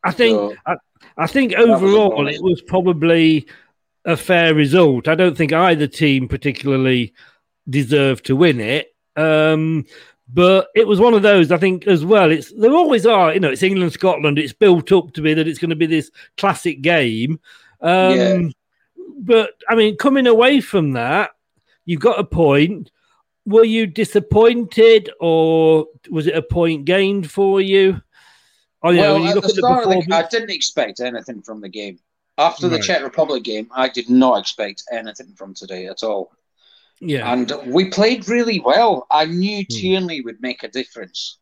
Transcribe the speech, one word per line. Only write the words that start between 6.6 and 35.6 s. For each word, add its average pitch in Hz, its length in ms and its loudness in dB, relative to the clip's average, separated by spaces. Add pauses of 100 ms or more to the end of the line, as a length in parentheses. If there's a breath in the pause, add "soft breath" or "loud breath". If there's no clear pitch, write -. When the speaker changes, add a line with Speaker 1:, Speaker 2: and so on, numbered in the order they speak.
Speaker 1:
deserved 135 580 0
to 135 100 0
win 147 240 2
it. 120 340 -6 (220)
Um, 156 680 0 (440 soft breath)
but 180 480 2
it 220 100 4
was 196 140 2
one 233 140 4
of 202 80 4
those, 190 280 4
I 180 60 2
think, 185 320 -2
as 170 160 2
well. 185 260 4
It's, 151 220 -4
there 233 200 2
always 302 340 2
are, 185 280 2
you 196 60 0
know, 160 100 0
it's 131 140 -4
England, 190 280 -2
Scotland. 151 460 -2
It's 147 140 -4
built 180 400 4
up 170 220 0
to 156 80 -10
be 156 120 0
that 156 140 0
it's 156 100 -8
gonna 165 180 -4
be 165 100 0
this 156 240 -2 (260 soft breath)
classic 170 460 -4
game. 139 580 -2 (400 soft breath)
Um, 185 360 2
Speaker 2:
Yeah. 185 260 0 (760)
Speaker 1:
but, 220 320 2 (180)
I 226 60 2
mean, 214 220 2
coming 269 320 2
away 240 320 4
from 160 320 -2
that, 135 380 -2 (540)
you've 165 160 -6
got 226 200 2
a 196 40 -2
point. 160 680 0 (520)
Were 220 200 4
you 226 240 0
disappointed, 220 1200 2 (100)
or 160 680 2 (240)
was 156 180 -4
it 156 80 -2
a 160 60 -2
point 165 420 -4
gained 190 460 -2
for 196 300 0
you? 190 400 2 (840 soft breath)
Oh, 170 80 0
you 175 80 4
know, 156 40 2
Speaker 2:
Well, 151 120 2
Speaker 1:
when 165 80 0
you 170 80 -2
Speaker 2:
at - 60 -2
Speaker 1:
look 196 80 -2
Speaker 2:
the 196 60 0
Speaker 1:
at 202 60 -2
the 190 60 -4
Speaker 2:
start 247 220 2
of 196 60 -2
the, 185 60 2
I 180 60 0
Speaker 1:
performance 165 300 -2
Speaker 2:
didn't 226 180 -6
expect 151 500 -6
anything 120 420 -10
from 107 180 -18
the 98 80 -16
game. 98 300 -14 (400)
After 156 300 -2
the 170 80 -2
Speaker 1:
Right. - 80 -4
Speaker 2:
Czech 139 180 -2
Republic 139 420 -4
game, 110 300 -8
I 131 140 -2
did 120 220 -8
not 127 280 4
expect 101 440 -10 (100)
anything 110 440 -14
from 95 180 -20
today 92 320 -16